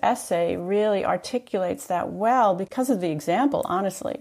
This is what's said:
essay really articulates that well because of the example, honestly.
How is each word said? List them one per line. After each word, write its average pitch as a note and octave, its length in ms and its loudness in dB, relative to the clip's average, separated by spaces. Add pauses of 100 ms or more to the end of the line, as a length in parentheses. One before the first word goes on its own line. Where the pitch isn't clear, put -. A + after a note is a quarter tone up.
essay F#3 540 0
really G3+ 480 2
articulates F#3 840 -2
that F3+ 220 -2
well G#3+ 440 4
because G3 340 -2
of G#3 140 2
the F3 80 0
example, F3+ 560 0
honestly. F#3+ 540 -2